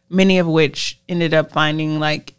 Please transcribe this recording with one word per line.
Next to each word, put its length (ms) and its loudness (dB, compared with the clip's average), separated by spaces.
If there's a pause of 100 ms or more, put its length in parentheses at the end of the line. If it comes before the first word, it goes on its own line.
many 300 4
of 80 0
which 600 -2
ended 260 -2
up 180 0
finding, 460 -2
like, 400 -4